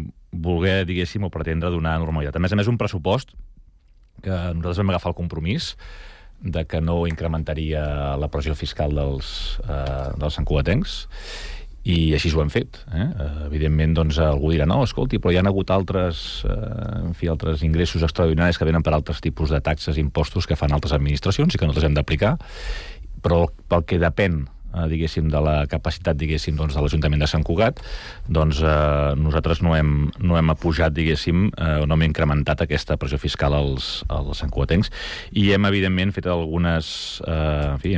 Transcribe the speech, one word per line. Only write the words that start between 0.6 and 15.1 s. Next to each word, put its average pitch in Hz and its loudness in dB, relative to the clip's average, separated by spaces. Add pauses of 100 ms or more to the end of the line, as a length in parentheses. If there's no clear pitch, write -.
diguéssim, 90 -2
o - -8
pretendre 80 -2
donar 80 0
normalitat. 78 -2
A - -
més 92 0
a - -
més, 101 2
un 117 0
pressupost 98 -2 (880)
que 95 -4
nosaltres 87 -2
vam 98 2
agafar 87 -2
el - -10
compromís 87 -4 (680)
de 82 -4
que 80 -4
no 85 0
incrementaria 76 -2
la 73 -2
pressió 73 -2
fiscal 73 -2
dels, - -4
eh, 135 -4 (100)
dels - -2
santcugatencs, - 0 (920)
i 80 4
així 78 0
ho 78 2
hem 76 0
fet, - -4 (100)
eh? 82 -2
Eh, 80 -4 (160)
evidentment, 76 2
doncs, 78 2
algú 76 4
dirà, 82 4
«No, 160 4
escolti, 127 0